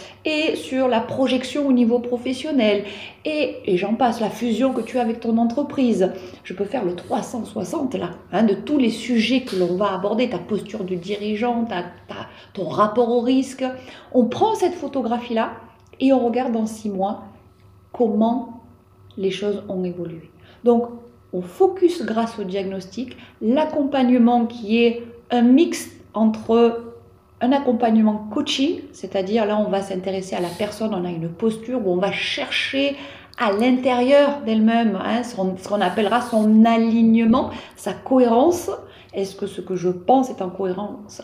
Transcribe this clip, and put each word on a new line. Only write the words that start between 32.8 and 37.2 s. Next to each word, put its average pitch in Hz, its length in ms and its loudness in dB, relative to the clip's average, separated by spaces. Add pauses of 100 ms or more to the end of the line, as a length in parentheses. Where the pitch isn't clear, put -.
à 226 140 0
l'intérieur 254 960 4
d'elle-même, 220 580 4
hein, 220 200 -2
son, 185 320 -4
ce - 120 -12
qu'on 208 120 0
appellera 202 400 2
son 220 440 6
alignement, 226 840 4 (240)